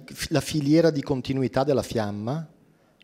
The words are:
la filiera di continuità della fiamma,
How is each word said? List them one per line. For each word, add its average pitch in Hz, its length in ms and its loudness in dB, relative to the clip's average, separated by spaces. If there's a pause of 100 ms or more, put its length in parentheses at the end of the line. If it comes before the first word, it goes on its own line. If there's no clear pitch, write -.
(300)
la 151 100 2
filiera 156 520 4
di 147 100 -2
continuità 131 640 -2
della 139 180 2
fiamma, 110 680 -4 (560)